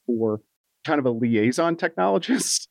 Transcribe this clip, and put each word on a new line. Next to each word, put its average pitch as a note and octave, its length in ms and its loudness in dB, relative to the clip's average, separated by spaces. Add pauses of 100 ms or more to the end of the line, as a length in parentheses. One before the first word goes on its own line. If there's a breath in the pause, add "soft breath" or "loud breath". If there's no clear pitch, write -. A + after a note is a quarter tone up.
for A2 380 -2 (420)
kind D3+ 140 0
of C3 80 0
a B2+ 40 2
liaison A#2+ 680 2
technologist, F#3 960 -2